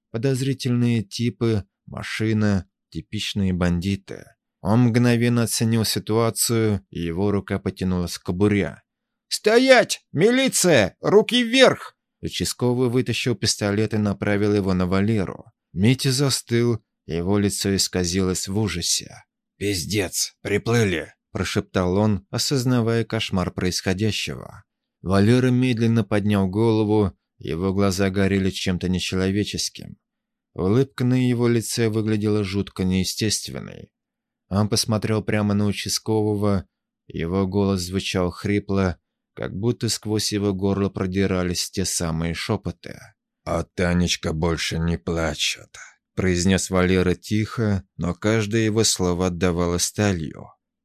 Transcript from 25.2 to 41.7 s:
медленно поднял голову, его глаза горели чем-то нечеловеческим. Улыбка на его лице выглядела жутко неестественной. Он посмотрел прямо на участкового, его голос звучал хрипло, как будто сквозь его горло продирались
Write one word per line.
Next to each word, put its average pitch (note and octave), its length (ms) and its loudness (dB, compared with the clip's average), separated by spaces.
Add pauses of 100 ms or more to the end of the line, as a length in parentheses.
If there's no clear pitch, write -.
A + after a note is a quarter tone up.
медленно A#2 520 2
поднял G2+ 460 2
голову, G#2+ 680 2 (220)
его F2 340 -2
глаза G2 380 0
горели F#2+ 400 2
чем-то F2+ 380 -2
нечеловеческим. F#2 1080 -2 (580)
Улыбка A#2 500 0
на B2+ 240 2
его A#2+ 180 2
лице A#2 420 0
выглядела G#2+ 540 0
жутко G2 400 -4
неестественной. E2+ 1080 -4 (560)
Он G2+ 200 2
посмотрел G#2+ 540 0
прямо G#2 320 0
на G#2 120 2
участкового, G#2 1000 -2 (400)
его F#2 400 -2
голос G2 360 0
звучал F2+ 480 -2
хрипло, G2 680 -2 (360)
как - 220 -8
будто A2+ 320 -2
сквозь G#2+ 440 -4
его G2+ 200 0
горло G2 360 0
продирались F#2 800 -2